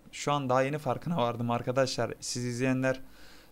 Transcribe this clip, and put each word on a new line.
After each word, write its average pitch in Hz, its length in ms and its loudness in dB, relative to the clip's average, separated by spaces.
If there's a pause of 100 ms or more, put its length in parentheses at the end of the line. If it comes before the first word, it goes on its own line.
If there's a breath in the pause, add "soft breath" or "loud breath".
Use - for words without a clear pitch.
(120)
Şu - 200 -2
an 143 160 0
daha 127 140 6
yeni 143 160 0
farkına 170 380 -2
vardım 120 340 0
arkadaşlar. 123 680 0
Siz - 240 -4
izleyenler 131 560 0 (520 loud breath)